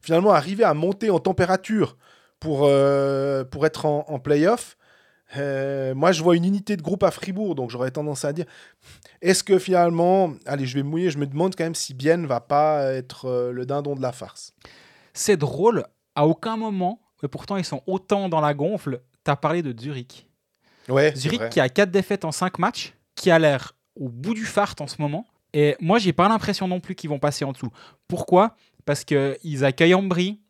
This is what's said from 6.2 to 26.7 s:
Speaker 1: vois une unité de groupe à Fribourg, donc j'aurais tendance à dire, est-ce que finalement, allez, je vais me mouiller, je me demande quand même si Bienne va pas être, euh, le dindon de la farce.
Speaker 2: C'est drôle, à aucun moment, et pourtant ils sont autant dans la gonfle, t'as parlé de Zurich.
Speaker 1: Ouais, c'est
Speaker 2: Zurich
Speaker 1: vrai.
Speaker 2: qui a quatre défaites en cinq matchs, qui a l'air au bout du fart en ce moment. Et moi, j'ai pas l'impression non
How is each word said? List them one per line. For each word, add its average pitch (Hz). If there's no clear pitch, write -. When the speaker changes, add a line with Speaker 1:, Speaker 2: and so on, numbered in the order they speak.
Speaker 1:
vois 170
une 170
unité 202
de 170
groupe 180
à 175
Fribourg, 190
donc 127
j'aurais 127
tendance 151
à 147
dire, 165
est-ce 185
que 196
finalement, 175
allez, 139
je 127
vais 143
me 139
mouiller, 170
je 143
me 143
demande 156
quand -
même 165
si -
Bienne 156
va 123
pas 147
être, 127
euh, 123
le 127
dindon 143
de 131
la 127
farce. -
Speaker 2:
C'est -
drôle, 147
à 147
aucun 220
moment, 208
et 147
pourtant -
ils 185
sont 139
autant 190
dans 160
la 147
gonfle, 143
t'as 147
parlé 160
de 127
Zurich. 127
Speaker 1:
Ouais, 139
c'est 135
Speaker 2:
Zurich 156
Speaker 1:
vrai. 113
Speaker 2:
qui 160
a 127
quatre 196
défaites 190
en 156
cinq -
matchs, -
qui -
a 165
l'air 147
au 131
bout 127
du 220
fart 202
en 147
ce -
moment. 151
Et 147
moi, 185
j'ai 185
pas 180
l'impression 208
non 180